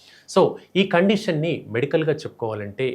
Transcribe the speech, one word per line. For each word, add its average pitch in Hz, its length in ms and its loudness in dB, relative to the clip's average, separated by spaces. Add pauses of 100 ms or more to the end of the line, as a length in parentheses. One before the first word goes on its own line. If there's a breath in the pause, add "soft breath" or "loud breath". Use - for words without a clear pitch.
(300 soft breath)
So, 190 120 4 (340 loud breath)
ఈ 190 100 4
కండిషన్‌ని 175 680 2 (160)
మెడికల్‌గా 143 440 0
చెప్పుకోవాలంటే 107 800 -6